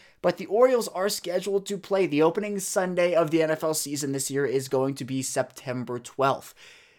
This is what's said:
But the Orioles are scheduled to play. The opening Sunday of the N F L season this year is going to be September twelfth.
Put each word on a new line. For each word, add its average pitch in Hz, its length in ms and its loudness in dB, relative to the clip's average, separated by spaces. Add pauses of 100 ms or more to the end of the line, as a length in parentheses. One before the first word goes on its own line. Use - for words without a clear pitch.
(200)
But - 160 2
the 190 100 -10
Orioles 240 420 4
are 185 200 -2
scheduled 196 580 -2
to 202 120 -6
play. 190 280 0
The 147 160 2
opening 202 360 2
Sunday 180 560 0
of 160 160 4
the 160 100 2
N 156 120 2
F 156 100 -2
L 160 100 0
season 143 380 -4
this 135 220 -4
year 139 120 0
is 131 220 0
going 135 300 0
to 135 80 -8
be 131 180 -4
September 123 800 -6
twelfth. - 540 -2 (440)